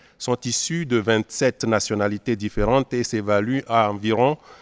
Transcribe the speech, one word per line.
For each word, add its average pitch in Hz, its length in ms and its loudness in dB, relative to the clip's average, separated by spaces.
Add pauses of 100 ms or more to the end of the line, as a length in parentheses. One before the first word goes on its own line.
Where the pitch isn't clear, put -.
(180)
sont 123 260 -4
issus 160 400 -4
de 120 140 0
vingt-sept 113 640 0
nationalités 104 720 0
différentes 107 560 0
et 123 120 -2
s'évaluent 107 600 0
à 113 240 2
environ 110 460 2 (260)